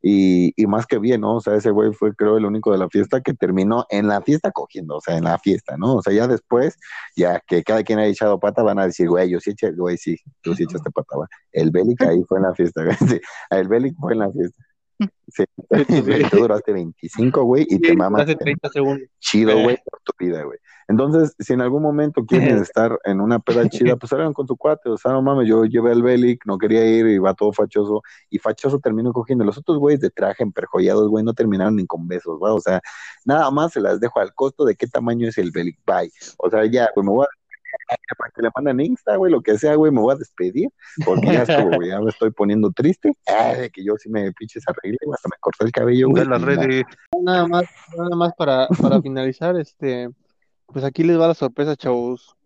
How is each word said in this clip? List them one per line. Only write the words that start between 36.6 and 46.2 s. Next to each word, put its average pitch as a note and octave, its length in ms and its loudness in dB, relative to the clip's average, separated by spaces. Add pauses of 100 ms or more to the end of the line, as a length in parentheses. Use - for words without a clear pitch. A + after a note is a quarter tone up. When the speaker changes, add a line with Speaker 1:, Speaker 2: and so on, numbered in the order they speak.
Speaker 1:
ya, A#2 300 2
güey, G2 120 0
me G2 60 2
voy B2+ 140 4
a, - 20 -4 (880)
para A#2 160 -12
que - 80 -10
le A#2 140 0
manden C3+ 240 -2
Insta, G#3 360 -2
güey, F#3 140 2
lo C3+ 120 2
que G#2+ 160 2
sea, D3+ 160 2
güey, D3+ 180 4
me B2+ 80 2
voy B2 140 2
a C#3 40 -10
despedir, A#2 520 -6 (340)
porque F#3+ 220 2
ya F3 160 4
estuvo, C#3+ 340 2
güey, F2 140 -4
ya G2 100 -4
me A2 100 -2
estoy A2 200 -2
poniendo G#2 420 0
triste. F#3+ 400 0 (140)
Ah, A2+ 260 0
de B2+ 160 -6
que F#2+ 160 -16
yo G#2 140 0
sí - 100 -16
me G2+ 240 -4
pinches A2 340 -14
arreglé, G2 380 -6
güey, D3 100 -6
hasta - 140 -8
me - 100 -12
corté - 280 -4
el A#2 60 -2
cabello, B2 360 2
güey, B2+ 160 4